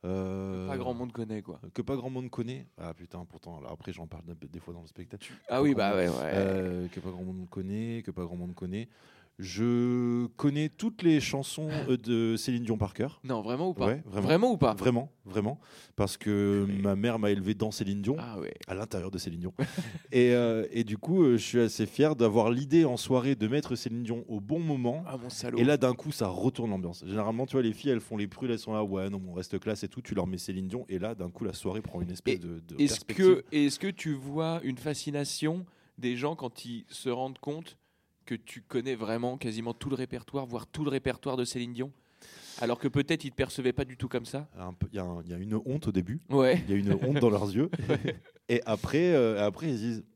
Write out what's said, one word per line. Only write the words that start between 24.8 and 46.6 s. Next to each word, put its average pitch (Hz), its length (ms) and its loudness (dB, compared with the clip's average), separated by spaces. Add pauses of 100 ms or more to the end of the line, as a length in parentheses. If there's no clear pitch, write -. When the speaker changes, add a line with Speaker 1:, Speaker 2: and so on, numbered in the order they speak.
Speaker 2:
Ah, 135 120 -8
mon 123 140 -10
salaud. 120 280 -2
Speaker 1:
Et 117 60 8
là, 143 140 6
d'un 123 160 6
coup, 151 180 -6
ça 104 160 0
retourne 107 420 0
l'ambiance. 90 340 -4
Généralement, 107 420 -2
tu 131 80 -10
vois, 135 80 4
les 113 100 2
filles, 143 180 -2
elles 120 100 4
font 110 160 -10
les 104 120 -2
prudes, 123 240 -4
elles 113 80 -2
sont 110 140 -6
là, 107 100 0
ouais, 95 260 -2
non, 98 160 -6
on 90 60 -10
reste 92 260 -6
classe 107 240 -4
et 101 60 -6
tout. - 120 -10
Tu 113 140 -8
leur 90 140 0
mets 92 100 -4
Céline 95 300 -4
Dion, 117 200 -6
et 92 120 -4
là, 110 160 -4
d'un 90 140 -6
coup, - 120 -10
la 92 120 -4
soirée 101 280 -4
prend - 180 -8
une 87 120 -4
espèce - 240 -2
Speaker 2:
Et - 20 -8
Speaker 1:
de, 87 220 -10
de - 200 -16
Speaker 2:
est-ce 143 240 2
Speaker 1:
perspective. 185 460 6
Speaker 2:
que, 151 60 0
est-ce 143 240 2
que 190 80 -2
tu 175 240 -4
vois 151 500 -2
une 127 160 -4
fascination 151 880 -4 (320)
des 123 180 0
gens 147 200 -2
quand 127 280 -10
ils 120 240 -10
se - 200 -8
rendent 131 320 -4
compte 156 360 -10 (500)
que 120 80 -4
tu - 280 -12
connais 127 320 -2
vraiment 117 420 -2
quasiment 117 380 -4
tout - 160 -8
le 135 60 -2
répertoire, 127 500 -6
voire 117 200 -8
tout 156 160 -8
le 143 60 0
répertoire 131 480 -2
de 123 80 2
Céline 123 300 -6
Dion, 131 180 -6 (680)
alors 120 200 2
que 143 100 0
peut-être 143 380 2
ils 127 60 -6
te - 40 -10
percevaient 127 380 2
pas 139 100 0
du 127 140 -12
tout 127 100 -4
comme 120 160 -2
ça ? 143 240 -8 (100)
Speaker 1:
Un 92 140 -8
peu, - 180 -2
il - 60 -8
y - 20 -2
a 92 60 -2
un, 87 200 -4
il 87 60 -10
y 87 40 -6
a - 20 -6
une 104 200 -2 (100)
honte 135 220 -2
au 101 40 0
début. 95 280 0 (100)
Speaker 2:
Ouais. 135 360 6